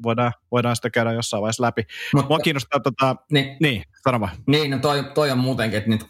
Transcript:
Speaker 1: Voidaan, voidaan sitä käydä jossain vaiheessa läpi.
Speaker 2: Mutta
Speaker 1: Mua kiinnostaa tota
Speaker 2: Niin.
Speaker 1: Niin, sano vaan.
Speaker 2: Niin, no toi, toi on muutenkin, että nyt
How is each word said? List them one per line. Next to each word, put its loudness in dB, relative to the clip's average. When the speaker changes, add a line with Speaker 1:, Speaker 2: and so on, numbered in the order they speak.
Speaker 1:
Voidaan, 0
voidaan 2
sitä -4
käydä 0
jossain -2
vaiheessa -2
läpi. 0
Speaker 2:
Mutta 2
Speaker 1:
Mua 4
kiinnostaa 0
tota 0
Speaker 2:
Niin. 0
Speaker 1:
Niin, 0
sano 2
vaan. -2
Speaker 2:
Niin, 2
no -2
toi, 0
toi 2
on 2
muutenkin, 0
että -2
nyt 2